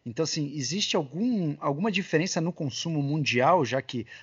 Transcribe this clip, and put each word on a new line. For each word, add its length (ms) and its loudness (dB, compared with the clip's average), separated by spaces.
Então, 160 -2
assim, 320 -2
existe 400 -2
algum, 640 0
alguma 320 0
diferença 500 0
no 120 0
consumo 500 -2
mundial, 640 4
já 180 0
que 240 -6